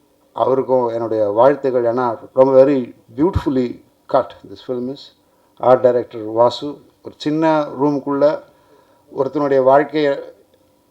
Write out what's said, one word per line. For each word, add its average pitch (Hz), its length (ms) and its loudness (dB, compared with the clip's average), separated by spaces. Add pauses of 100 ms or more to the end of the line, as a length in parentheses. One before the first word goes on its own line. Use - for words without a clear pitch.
(340)
அவருக்கும் 123 540 0
என்னுடைய 113 420 -2
வாழ்த்துக்கள். 127 540 2
ஏன்னா, 117 340 -2 (160)
ரொம்ப 131 300 6
very 135 320 -2 (200)
beautifully 131 680 -2 (260)
cut 131 200 0 (200)
this 98 220 -12
film 123 180 -6
is. 139 100 -12 (580)
ஆர்ட் 123 240 2
டைரக்டர் 120 400 0
வாசு, 117 460 -2 (360)
ஒரு 101 140 -20
சின்ன 156 500 -2 (140)
ரூமுக்குள்ள 143 580 0 (800)
ஒருத்தனுடைய 135 460 0
வாழ்க்கையை 143 560 2 (720)